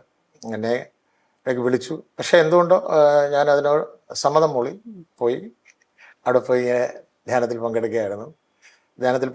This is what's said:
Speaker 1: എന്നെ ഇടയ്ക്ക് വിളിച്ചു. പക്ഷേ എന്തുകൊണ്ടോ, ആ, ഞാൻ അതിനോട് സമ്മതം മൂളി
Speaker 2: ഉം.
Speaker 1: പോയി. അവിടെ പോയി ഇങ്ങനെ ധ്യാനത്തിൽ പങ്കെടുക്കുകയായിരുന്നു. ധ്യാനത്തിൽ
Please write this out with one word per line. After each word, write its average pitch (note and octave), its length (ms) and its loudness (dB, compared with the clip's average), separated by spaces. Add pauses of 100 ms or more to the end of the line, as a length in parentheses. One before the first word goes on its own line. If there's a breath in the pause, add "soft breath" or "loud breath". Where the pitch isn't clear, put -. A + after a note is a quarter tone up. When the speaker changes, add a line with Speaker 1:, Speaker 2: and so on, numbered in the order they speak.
(560)
Speaker 1:
എന്നെ A2+ 180 -2 (680)
ഇടയ്ക്ക് B2 240 -4
വിളിച്ചു. B2 280 -2 (240)
പക്ഷേ - 260 2
എന്തുകൊണ്ടോ, F3 340 4 (180)
ആ, - 20 4 (380)
ഞാൻ C#3+ 180 2
അതിനോട് C#3+ 300 0 (400)
സമ്മതം D#3 320 2
മൂളി B2+ 160 -4 (180)
Speaker 2:
ഉം. F#3 160 -20 (140)
Speaker 1:
പോയി. B2 180 -2 (880 loud breath)
അവിടെ B2+ 200 2
പോയി B2+ 160 2
ഇങ്ങനെ B2 220 0 (440)
ധ്യാനത്തിൽ A#2+ 360 -2
പങ്കെടുക്കുകയായിരുന്നു. A2+ 640 -4 (720 soft breath)
ധ്യാനത്തിൽ B2+ 320 0